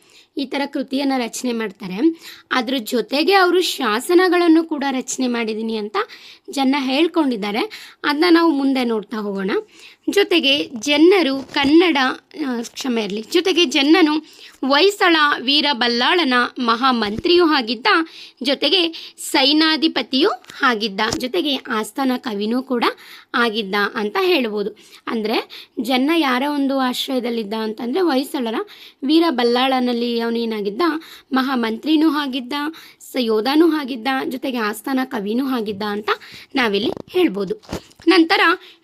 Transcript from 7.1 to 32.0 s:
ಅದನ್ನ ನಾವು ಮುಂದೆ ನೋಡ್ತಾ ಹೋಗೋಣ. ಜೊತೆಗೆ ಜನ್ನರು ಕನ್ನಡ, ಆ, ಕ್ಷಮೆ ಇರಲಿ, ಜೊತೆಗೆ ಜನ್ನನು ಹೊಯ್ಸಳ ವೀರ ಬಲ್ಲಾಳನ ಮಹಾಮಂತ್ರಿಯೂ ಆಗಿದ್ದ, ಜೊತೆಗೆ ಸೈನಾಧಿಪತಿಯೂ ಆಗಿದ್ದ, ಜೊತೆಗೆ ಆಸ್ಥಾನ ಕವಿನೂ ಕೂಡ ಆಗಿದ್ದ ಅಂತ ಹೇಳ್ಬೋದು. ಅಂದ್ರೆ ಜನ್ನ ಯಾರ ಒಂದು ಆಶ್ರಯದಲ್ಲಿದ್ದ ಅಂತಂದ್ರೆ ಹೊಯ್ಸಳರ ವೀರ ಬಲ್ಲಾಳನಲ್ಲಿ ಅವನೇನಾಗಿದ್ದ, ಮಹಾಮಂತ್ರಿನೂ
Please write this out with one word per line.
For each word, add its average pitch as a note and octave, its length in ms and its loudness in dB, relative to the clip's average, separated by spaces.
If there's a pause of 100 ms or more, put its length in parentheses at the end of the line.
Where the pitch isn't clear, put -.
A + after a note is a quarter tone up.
ಅದನ್ನ D4 260 2
ನಾವು E4 200 6
ಮುಂದೆ C4+ 340 0
ನೋಡ್ತಾ A3+ 320 -4
ಹೋಗೋಣ. G3 340 -4 (600)
ಜೊತೆಗೆ D#4+ 540 2
ಜನ್ನರು C#4+ 760 2 (120)
ಕನ್ನಡ, D#4 420 4 (500)
ಆ, A#3+ 160 -4 (100)
ಕ್ಷಮೆ A3+ 320 -4
ಇರಲಿ, G#3 280 -6
ಜೊತೆಗೆ E4+ 320 2
ಜನ್ನನು D4+ 540 4 (500)
ಹೊಯ್ಸಳ E4+ 480 4 (240)
ವೀರ C#4 320 0
ಬಲ್ಲಾಳನ B3 640 2 (240)
ಮಹಾಮಂತ್ರಿಯೂ A#3+ 880 2
ಆಗಿದ್ದ, B3 400 0 (560)
ಜೊತೆಗೆ D4+ 760 0
ಸೈನಾಧಿಪತಿಯೂ D#4 1120 2 (320)
ಆಗಿದ್ದ, A3 380 -2 (180)
ಜೊತೆಗೆ C4+ 380 -4
ಆಸ್ಥಾನ B3+ 600 -4
ಕವಿನೂ A3+ 460 -4
ಕೂಡ B3+ 220 -4 (500)
ಆಗಿದ್ದ A3 400 -2 (200)
ಅಂತ G#3 260 -4
ಹೇಳ್ಬೋದು. A#3 500 0 (360)
ಅಂದ್ರೆ A#3 640 -6 (100)
ಜನ್ನ C4 360 0
ಯಾರ C4 260 0 (120)
ಒಂದು C#4 240 -2
ಆಶ್ರಯದಲ್ಲಿದ್ದ A#3+ 760 -4
ಅಂತಂದ್ರೆ A3+ 460 -4
ಹೊಯ್ಸಳರ C4+ 540 0 (500)
ವೀರ D#4+ 260 4
ಬಲ್ಲಾಳನಲ್ಲಿ A#3+ 880 0
ಅವನೇನಾಗಿದ್ದ, A3+ 600 -2 (500)
ಮಹಾಮಂತ್ರಿನೂ C4 800 0